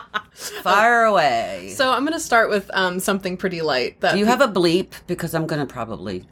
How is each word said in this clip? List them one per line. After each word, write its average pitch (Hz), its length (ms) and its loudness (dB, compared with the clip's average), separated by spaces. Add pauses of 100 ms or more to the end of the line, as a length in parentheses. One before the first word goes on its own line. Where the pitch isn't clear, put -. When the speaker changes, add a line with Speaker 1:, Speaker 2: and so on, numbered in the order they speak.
(600)
Speaker 1:
Fire 226 440 4
away. 113 720 0
Speaker 2:
So 262 160 2
I'm 247 140 0
gonna 320 140 -4
start 226 300 2
with, 202 240 -2
um, 185 260 -2
something 185 360 -2
pretty 170 280 -4
light. 131 380 -2
That 170 120 2
Speaker 1:
Do 190 60 2
you 208 60 2
Speaker 2:
pe- 226 60 4
Speaker 1:
have 247 100 4
a 269 60 4
bleep? 175 440 2 (160)
Because 170 260 -6
I'm 160 140 -2
gonna 147 180 -2
probably, 104 680 -10